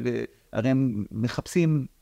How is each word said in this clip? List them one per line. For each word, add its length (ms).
ו-, 180
הרי 160
הם 420
מחפשים, 760